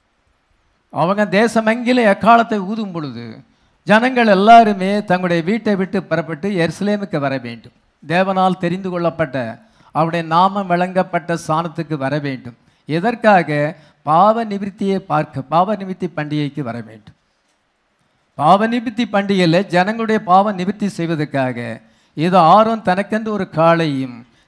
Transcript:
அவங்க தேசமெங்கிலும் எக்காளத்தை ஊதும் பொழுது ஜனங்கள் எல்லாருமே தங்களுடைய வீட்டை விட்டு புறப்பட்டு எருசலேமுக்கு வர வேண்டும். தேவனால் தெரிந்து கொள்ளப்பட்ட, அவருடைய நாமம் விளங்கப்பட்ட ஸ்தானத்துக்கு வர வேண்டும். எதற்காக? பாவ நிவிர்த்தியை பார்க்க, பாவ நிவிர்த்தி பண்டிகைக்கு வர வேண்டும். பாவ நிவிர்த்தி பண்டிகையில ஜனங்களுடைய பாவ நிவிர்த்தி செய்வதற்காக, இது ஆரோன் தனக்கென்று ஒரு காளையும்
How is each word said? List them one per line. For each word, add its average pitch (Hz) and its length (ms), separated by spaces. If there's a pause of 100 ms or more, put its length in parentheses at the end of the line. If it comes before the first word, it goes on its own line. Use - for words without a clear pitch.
(920)
அவங்க 190 340
தேசமெங்கிலும் 226 800
எக்காளத்தை 220 540
ஊதும் 202 340
பொழுது 120 500 (420)
ஜனங்கள் 233 420
எல்லாருமே 208 800
தங்களுடைய 180 380
வீட்டை 214 340
விட்டு 185 260
புறப்பட்டு 160 480
எருசலேமுக்கு 196 680
வர 135 200
வேண்டும். 120 340 (360)
தேவனால் 185 500
தெரிந்து 185 320
கொள்ளப்பட்ட, 156 720 (300)
அவருடைய 165 320
நாமம் 190 420
விளங்கப்பட்ட 175 720 (120)
ஸ்தானத்துக்கு 156 480
வர 135 220
வேண்டும். 127 380 (300)
எதற்காக? 170 880 (260)
பாவ 202 420
நிவிர்த்தியை 196 520
பார்க்க, 151 460
பாவ 180 340
நிவிர்த்தி 185 400
பண்டிகைக்கு 147 440
வர 117 200
வேண்டும். 110 340 (1200)
பாவ 190 340
நிவிர்த்தி 233 440
பண்டிகையில 190 500
ஜனங்களுடைய 208 600
பாவ 196 300
நிவிர்த்தி 190 340
செய்வதற்காக, 135 920 (340)
இது 175 220
ஆரோன் 208 460
தனக்கென்று 208 500
ஒரு 190 200
காளையும் 151 720 (260)